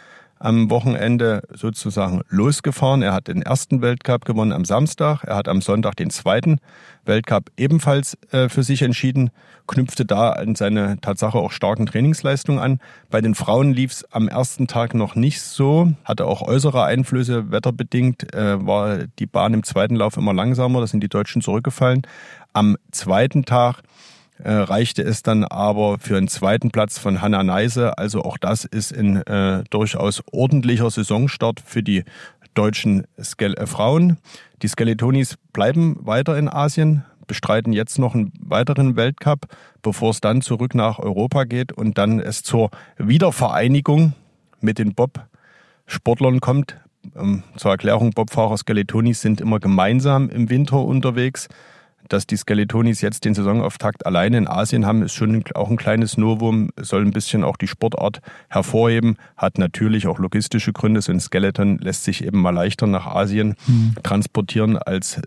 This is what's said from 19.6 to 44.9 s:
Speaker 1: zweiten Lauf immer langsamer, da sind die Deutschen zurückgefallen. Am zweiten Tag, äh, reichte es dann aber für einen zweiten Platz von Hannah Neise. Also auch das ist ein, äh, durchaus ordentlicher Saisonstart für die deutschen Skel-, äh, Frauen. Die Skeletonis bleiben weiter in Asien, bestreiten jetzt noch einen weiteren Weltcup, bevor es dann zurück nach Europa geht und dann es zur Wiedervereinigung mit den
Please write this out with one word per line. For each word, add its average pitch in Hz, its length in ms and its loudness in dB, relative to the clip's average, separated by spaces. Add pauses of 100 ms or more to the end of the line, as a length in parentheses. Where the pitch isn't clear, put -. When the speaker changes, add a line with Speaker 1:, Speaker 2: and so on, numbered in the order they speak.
Speaker 1:
zweiten 107 340 0
Lauf 101 220 0
immer 101 160 0
langsamer, 123 460 0
da 117 80 -2
sind 104 160 -2
die 101 60 -4
Deutschen 104 340 -2
zurückgefallen. 127 580 0 (500)
Am 104 260 4 (120)
zweiten 123 560 0
Tag, 123 380 2 (600)
äh, 107 80 -4
reichte 104 520 0
es 110 180 -2
dann 107 220 2
aber 104 560 0
für - 180 -2
einen 95 100 2
zweiten 107 440 0
Platz 107 260 -2
von 95 240 -2
Hannah 101 220 0
Neise. 113 560 0
Also 104 240 -4
auch - 160 -10
das 104 260 -2
ist - 260 -6
ein, 101 260 2 (100)
äh, 98 420 0
durchaus 104 600 -2
ordentlicher 120 580 2
Saisonstart 117 720 -2
für 113 200 -4
die 98 220 0 (500)
deutschen 104 500 0 (160)
Skel-, 101 340 -4
äh, 107 120 -6
Frauen. 160 500 2 (460)
Die 107 40 -2
Skeletonis 117 680 0 (180)
bleiben 151 480 2
weiter 143 380 0
in 151 100 0
Asien, 147 560 2 (220)
bestreiten 110 440 -2
jetzt 107 280 -2
noch 123 160 0
einen 104 240 -2
weiteren 131 560 0
Weltcup, 139 500 0 (380)
bevor 110 260 0
es 110 120 -2
dann 113 200 2
zurück 123 320 -4
nach 113 240 0
Europa 110 460 -2
geht 123 280 -4
und 107 280 -2
dann 107 200 2
es - 220 -6
zur 113 300 0 (260)
Wiedervereinigung 139 1160 2 (460)
mit 107 200 0
den 104 160 0